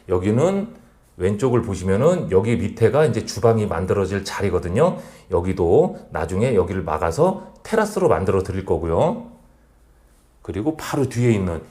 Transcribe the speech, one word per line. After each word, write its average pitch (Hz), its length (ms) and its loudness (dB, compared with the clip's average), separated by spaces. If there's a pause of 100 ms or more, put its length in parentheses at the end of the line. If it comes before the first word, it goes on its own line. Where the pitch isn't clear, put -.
여기는 127 680 0 (400)
왼쪽을 107 460 0
보시면은 104 720 0
여기 101 240 2
밑에가 107 500 2
이제 113 200 0
주방이 113 420 2
만들어질 95 580 -2
자리거든요. 98 720 0 (320)
여기도 95 720 2 (100)
나중에 98 460 -2
여기를 92 260 0
막아서 82 800 -2
테라스로 208 480 0
만들어 95 320 2
드릴 95 240 -6
거고요. 92 600 0 (1120)
그리고 110 340 -6
바로 143 320 -4
뒤에 120 240 0
있는 90 400 0